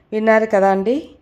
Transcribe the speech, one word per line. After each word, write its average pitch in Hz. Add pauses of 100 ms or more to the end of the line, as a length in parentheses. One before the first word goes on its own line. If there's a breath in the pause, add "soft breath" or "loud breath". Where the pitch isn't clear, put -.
(120)
విన్నారు 220
కదా 196
అండి? 196 (260)